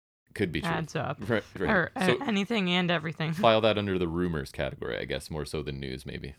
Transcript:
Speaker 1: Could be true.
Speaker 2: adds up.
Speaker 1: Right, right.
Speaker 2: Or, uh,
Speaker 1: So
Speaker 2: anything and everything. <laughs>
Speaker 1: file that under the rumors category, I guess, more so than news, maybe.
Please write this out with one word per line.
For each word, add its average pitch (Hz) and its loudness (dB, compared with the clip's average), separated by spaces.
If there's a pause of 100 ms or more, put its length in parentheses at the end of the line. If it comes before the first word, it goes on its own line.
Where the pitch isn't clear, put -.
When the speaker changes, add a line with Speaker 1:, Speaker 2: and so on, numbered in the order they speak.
(340)
Speaker 1:
Could 98 0
be 80 -2
true. - -2
Speaker 2:
adds 165 -4
up. 143 -2 (100)
Speaker 1:
Right, 110 2 (160)
right. - 0
Speaker 2:
Or, 185 2
uh, 226 0
Speaker 1:
So 123 4
Speaker 2:
anything 202 0
and 180 2
everything. 160 -2
<laughs> - -
Speaker 1:
file 113 6
that 107 4
under 98 2
the 87 2
rumors 82 0
category, 64 -4
I 55 -4
guess, 67 -6
more 76 -4
so 78 -4
than 69 -6
news, 65 -8
maybe. - -10